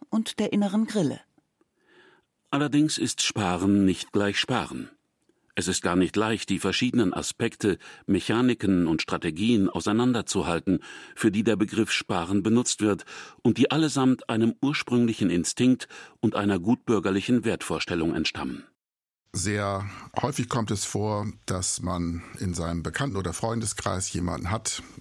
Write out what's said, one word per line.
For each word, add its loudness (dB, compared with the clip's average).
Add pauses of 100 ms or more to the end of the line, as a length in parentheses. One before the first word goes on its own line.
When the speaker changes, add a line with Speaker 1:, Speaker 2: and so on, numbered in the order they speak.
Speaker 1:
und -2
der 0
inneren 2
Grille. 0 (1300)
Speaker 2:
Allerdings 2
ist -2
Sparen 2
nicht 0
gleich 0
Sparen. -4 (680)
Es -2
ist -2
gar 0
nicht 2
leicht, 0
die 0
verschiedenen 0
Aspekte, -2 (300)
Mechaniken 2
und 0
Strategien 0
auseinanderzuhalten, 0 (360)
für 2
die 0
der 4
Begriff 0
Sparen 0
benutzt 2
wird 2 (360)
und 4
die 4
allesamt 2
einem 2
ursprünglichen 2
Instinkt 2 (320)
und 0
einer 2
gutbürgerlichen 2
Wertvorstellung -2
entstammen. -6 (640)
Speaker 3:
Sehr -2 (360)
häufig -2
kommt 0
es -2
vor, -2 (180)
dass -4
man -4 (180)
in -2
seinem -4
Bekannten- -4
oder -4
Freundeskreis -4
jemanden -4
hat, -4 (200)